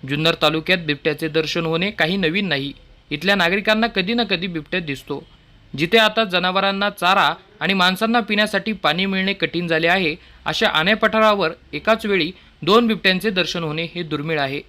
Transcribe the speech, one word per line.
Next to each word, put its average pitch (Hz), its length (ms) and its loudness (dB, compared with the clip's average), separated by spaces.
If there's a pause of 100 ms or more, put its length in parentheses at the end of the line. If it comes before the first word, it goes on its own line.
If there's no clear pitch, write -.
जुन्नर 156 340 0
तालुक्यात 160 360 2
बिबट्याचे 151 500 -2
दर्शन 160 380 -2
होणे 170 240 -2
काही 175 260 0
नवीन 190 320 0
नाही. 139 240 -2 (380)
इथल्या 160 240 0
नागरिकांना 208 520 2
कधी 202 280 -2
ना 240 100 0
कधी 185 220 -4
बिबट्या 170 340 -6
दिसतो. 143 460 -8 (500)
जिथे 170 220 2
आता 220 260 4
जनावरांना 190 640 0
चारा 180 440 2 (260)
आणि 175 140 0
माणसांना 196 460 2
पिण्यासाठी 208 520 -2
पाणी 180 340 0
मिळणे 190 260 -2
कठीण 170 340 -4
झाले 165 220 2
आहे, 175 280 2 (280)
अशा 190 240 0
आणे 170 260 2
पठारावर 214 560 2 (220)
एकाच 220 340 0
वेळी 185 260 0 (300)
दोन 214 240 4
बिबट्यांचे 190 440 0
दर्शन 180 320 -2
होणे 160 320 -4
हे 175 80 -6
दुर्मिळ 151 380 -4
आहे 139 280 -4